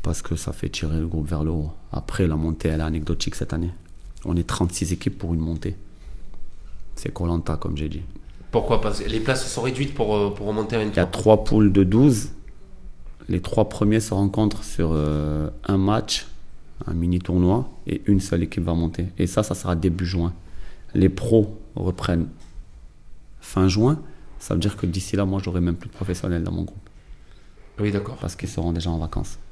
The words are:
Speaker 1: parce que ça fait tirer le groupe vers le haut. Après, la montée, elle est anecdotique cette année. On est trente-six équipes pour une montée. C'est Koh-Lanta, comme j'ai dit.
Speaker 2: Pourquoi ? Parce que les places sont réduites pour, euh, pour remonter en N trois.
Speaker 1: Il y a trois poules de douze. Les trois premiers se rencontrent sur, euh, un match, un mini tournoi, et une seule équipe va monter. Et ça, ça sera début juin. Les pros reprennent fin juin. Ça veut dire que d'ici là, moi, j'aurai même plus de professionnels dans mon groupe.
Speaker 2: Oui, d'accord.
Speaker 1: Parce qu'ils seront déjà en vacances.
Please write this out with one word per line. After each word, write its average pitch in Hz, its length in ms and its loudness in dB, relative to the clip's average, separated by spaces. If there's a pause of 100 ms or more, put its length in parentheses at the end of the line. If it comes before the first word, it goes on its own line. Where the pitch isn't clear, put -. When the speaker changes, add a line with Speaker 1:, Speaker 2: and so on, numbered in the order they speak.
Speaker 1:
parce 78 180 0
que - 140 -2
ça - 180 -4
fait - 160 -4
tirer 78 300 -2
le 82 80 0
groupe 80 200 -2
vers 78 160 0
le 80 60 0
haut. 78 220 -2 (200)
Après, - 360 0
la 78 80 2
montée, 80 340 0
elle 78 120 0
est - 20 0
anecdotique 80 500 -2
cette - 180 -4
année. 85 200 -2 (520)
On 87 120 0
est 85 100 2
trente-six 87 480 -2
équipes - 240 -2
pour 82 160 -4
une 80 60 0
montée. 82 360 -2 (1200)
C'est - 160 -6
Koh-Lanta, 85 460 0
comme 82 180 -4
j'ai 76 140 -4
dit. 76 120 -6 (500)
Speaker 2:
Pourquoi ? 110 300 4
Parce 104 200 0
que - 80 -2
les 113 100 0
places 131 320 0
sont 117 120 -4
réduites 131 320 -2
pour, 107 200 2
euh, 104 180 4
pour 101 120 -8
remonter 107 320 0
en 110 40 2
N 107 100 0
trois. - 20 -8
Speaker 1:
Il 90 120 4
y - 20 -8
a - 40 -8
trois - 320 6
poules 107 280 6
de 95 120 8
douze. 110 460 6 (1000)
Les 87 140 0
trois 104 260 2
premiers 110 340 4
se 110 120 -4
rencontrent 101 500 2
sur, 82 300 0
euh, 76 560 0 (160)
un 98 120 2
match, 104 500 0 (580)
un 85 80 -4
mini 87 260 2
tournoi, 90 480 4 (200)
et - 180 -4
une 98 140 6
seule 90 240 0
équipe 85 200 -2
va 85 120 0
monter. 82 320 0 (100)
Et 92 80 2
ça, 107 160 0
ça 87 140 -2
sera 90 200 -2
début 90 300 2
juin. 87 280 0 (600)
Les 95 160 6
pros 113 500 2 (160)
reprennent 90 520 0 (1120)
fin 92 260 2
juin. 117 320 4 (400)
Ça - 140 -4
veut 87 60 2
dire 101 180 0
que - 80 -2
d'ici 92 300 -2
là, 98 100 2
moi, 95 180 0
j'aurai 90 160 -2
même 87 160 2
plus - 140 -12
de - 40 -16
professionnels 87 500 -2
dans 87 80 -4
mon 85 120 -2
groupe. - 260 -10 (920)
Speaker 2:
Oui, 104 120 2
d'accord. 101 300 -2
Speaker 1:
Parce - 140 -6
qu'ils 90 140 -8
seront 85 220 -2
déjà 85 200 -2
en 80 80 0
vacances. - 400 -4 (120)